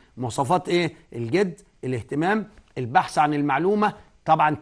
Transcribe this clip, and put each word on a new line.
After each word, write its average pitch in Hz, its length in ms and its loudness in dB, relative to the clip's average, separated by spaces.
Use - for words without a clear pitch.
مواصفات 127 520 0
إيه؟ 175 260 0
الجد، 151 480 -2
الاهتمام، 147 640 -2
البحث 127 400 0
عن 151 160 2
المعلومة، 160 580 0
طبعًا 151 380 4